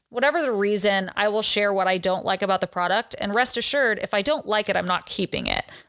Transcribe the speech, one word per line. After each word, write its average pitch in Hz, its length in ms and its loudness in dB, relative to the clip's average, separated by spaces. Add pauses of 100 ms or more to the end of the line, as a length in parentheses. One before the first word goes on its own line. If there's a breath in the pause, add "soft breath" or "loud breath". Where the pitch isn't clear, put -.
whatever 285 340 2
the 262 100 0
reason, 196 640 2
I 208 120 2
will 214 140 0
share 208 300 2
what 190 160 2
I 185 100 2
don't 185 260 -2
like 190 180 0
about 190 180 2
the 185 60 0
product. 180 520 -2
And 202 160 -4
rest 247 220 2
assured, 233 460 0
if - 100 -6
I 208 100 2
don't 294 240 -2
like 214 220 0
it, 185 80 0
I'm 185 100 -2
not 180 200 -2
keeping - 400 -4
it. 50 180 0 (240 loud breath)